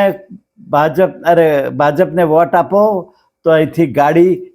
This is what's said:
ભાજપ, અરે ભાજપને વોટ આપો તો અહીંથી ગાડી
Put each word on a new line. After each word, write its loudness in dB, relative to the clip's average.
ભાજપ, 0
અરે 4
ભાજપને -2
વોટ 0
આપો 0
તો -4
અહીંથી 0
ગાડી 2